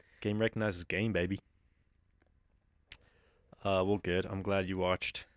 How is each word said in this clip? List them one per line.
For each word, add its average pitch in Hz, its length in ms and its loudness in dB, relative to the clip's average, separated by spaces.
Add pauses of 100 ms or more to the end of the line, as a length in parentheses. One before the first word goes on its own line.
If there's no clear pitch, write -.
(220)
Game 107 180 0
recognizes 107 460 0
game, 92 260 -2
baby. 90 280 0 (2250)
Uh, 95 220 4
well, 101 160 4
good. 90 240 0
I'm 95 160 -6
glad 98 260 0
you 95 100 -4
watched 92 480 0 (120)